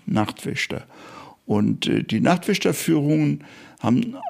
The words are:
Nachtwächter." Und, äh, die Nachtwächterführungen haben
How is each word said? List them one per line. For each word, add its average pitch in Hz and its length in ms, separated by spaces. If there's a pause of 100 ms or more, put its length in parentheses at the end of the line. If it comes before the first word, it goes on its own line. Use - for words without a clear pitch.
Nachtwächter." - 800 (580)
Und, 104 420
äh, 110 160
die 110 180
Nachtwächterführungen 156 1200 (360)
haben 127 360 (140)